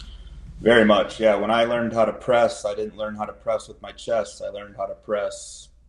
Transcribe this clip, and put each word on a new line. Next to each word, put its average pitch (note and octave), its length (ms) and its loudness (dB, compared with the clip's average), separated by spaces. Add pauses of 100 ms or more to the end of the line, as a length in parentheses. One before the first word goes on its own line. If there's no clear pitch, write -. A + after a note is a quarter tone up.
(600)
Very A2+ 240 6
much, G2+ 340 4
yeah. A2 160 6
When G#2 160 0
I A#2 140 4
learned A#2 260 -2
how A2+ 140 4
to G#2+ 80 -2
press, A#2 500 2
I G#2 100 -2
didn't G#2+ 220 -6
learn G#2+ 200 -8
how G#2 100 -6
to G2+ 80 -12
press A2 340 -6
with G#2 140 -20
my G2+ 100 -16
chest. A2 500 -4
I G2 60 -8
learned G2+ 300 -14
how G2 80 -6
to G2 100 -10
press - 720 -8 (220)